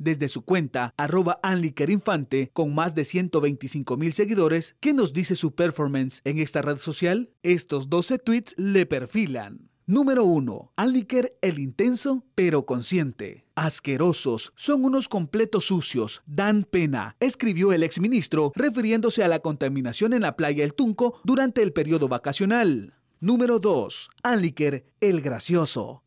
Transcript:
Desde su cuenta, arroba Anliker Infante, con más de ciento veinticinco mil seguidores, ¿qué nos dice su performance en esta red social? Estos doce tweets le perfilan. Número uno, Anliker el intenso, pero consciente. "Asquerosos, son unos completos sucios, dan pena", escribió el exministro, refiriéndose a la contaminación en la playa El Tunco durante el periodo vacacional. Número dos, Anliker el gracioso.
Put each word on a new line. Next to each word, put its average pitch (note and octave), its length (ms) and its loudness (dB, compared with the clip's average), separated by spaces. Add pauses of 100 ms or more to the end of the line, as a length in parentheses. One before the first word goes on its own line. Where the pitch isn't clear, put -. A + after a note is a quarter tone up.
Desde D3+ 260 -2
su B2 180 -6
cuenta, C3+ 520 -2
arroba E3+ 480 0
Anliker F3 440 0
Infante, D3+ 640 0
con D3+ 220 -2
más D#3+ 220 -2
de D#3 80 0
ciento F3+ 360 -2
veinticinco C#3 560 -2
mil D#3 160 -2
seguidores, F3 680 0
¿qué D4 120 2
nos A3 200 2
dice F3 240 -2
su D3+ 180 -2
performance C#3+ 680 -2
en D3+ 140 -2
esta D3+ 240 -2
red C#3+ 160 -4
social? F3+ 520 -4 (140)
Estos D3+ 440 0
doce F3 300 0
tweets A3+ 380 -2
le F#3+ 300 2
perfilan. B2+ 840 -6 (160)
Número C4 380 2
uno, D3 540 0
Anliker B3 640 0
el F3 180 0
intenso, A#3 760 -2
pero D#3 320 2
consciente. B2 880 -4
"Asquerosos, D3+ 1000 -2
son C#4+ 300 0
unos C4+ 240 0
completos G#3 560 -2
sucios, - 640 -2
dan G3+ 380 0
pena", C3+ 560 -2
escribió G3+ 520 2
el E3 100 4
exministro, D#3+ 720 0
refiriéndose A3+ 720 0
a F3+ 40 4
la - 100 2
contaminación C#3 760 -2
en B3 80 2
la E3 160 -2
playa D3 260 0
El D3 120 0
Tunco A#3+ 500 0
durante B3+ 380 2
el F#3+ 100 2
periodo D3+ 340 0
vacacional. C#3+ 880 0 (240)
Número A#3 400 2
dos, E3+ 500 0 (120)
Anliker E3 640 0 (160)
el F3+ 220 2
gracioso. C3+ 840 -2